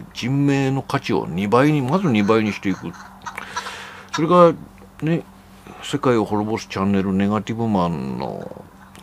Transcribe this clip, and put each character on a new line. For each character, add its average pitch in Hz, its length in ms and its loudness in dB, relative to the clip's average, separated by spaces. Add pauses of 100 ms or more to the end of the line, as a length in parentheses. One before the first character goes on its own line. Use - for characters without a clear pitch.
(140)
人 139 320 -2
命 139 260 0
の 135 100 -4
価 - 180 -4
値 - 140 -4
を 62 140 0
二 95 200 -4
倍 123 240 4
に、 151 100 2
ま 135 180 0
ず 202 80 0
二 107 160 4
倍 110 200 4
に 104 100 -2
し - 80 -12
て 101 80 -4
い 90 60 -2
く。 87 160 -10 (1200)
そ - 80 -2
れ 165 60 2
が 170 260 8 (480)
ね、 156 220 0 (600)
世 - 140 -4
界 127 200 2
を 107 80 2
滅 107 240 -2
ぼ 110 80 -2
す - 100 -12
チ - 100 -10
ャ 98 80 0
ン 101 60 2
ネ 98 100 2
ル 95 120 0
ネ 98 140 2
ガ 104 140 0
テ 110 120 -6
ィ - 20 -8
ブ 113 120 -2
マ 95 200 2
ン 67 300 -6
の、 57 480 -10 (380)